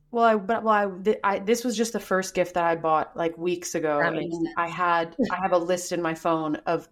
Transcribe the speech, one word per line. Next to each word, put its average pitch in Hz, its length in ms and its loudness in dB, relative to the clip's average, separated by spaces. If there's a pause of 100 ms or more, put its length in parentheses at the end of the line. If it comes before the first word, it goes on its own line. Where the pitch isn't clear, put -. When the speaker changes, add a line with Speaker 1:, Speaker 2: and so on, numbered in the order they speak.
Speaker 1:
Well, 233 160 0
I, 226 120 6
but, 220 260 -2
well, 220 100 4
I, 196 300 0
th-, 214 200 2
I, 196 160 2
this 226 240 0
was 233 140 -2
just 226 160 -2
the 202 60 -2
first 185 340 -2
gift 180 220 0
that 175 80 2
I 170 120 2
bought, 160 400 0
like, 165 220 -2
weeks 175 380 -4
ago, 151 240 0
Speaker 2:
That 165 140 2
makes 165 220 -4
Speaker 1:
and 165 120 -2
Speaker 2:
sense. - 100 -8
Speaker 1:
I 170 120 0
had, 170 540 0
Speaker 2:
<laughs> 190 80 -2
Speaker 1:
I 180 40 -4
have 185 160 -2
a 180 80 6
list 180 320 -2
in 175 100 -2
my 165 140 -2
phone 160 400 -2 (100)
of 165 260 -2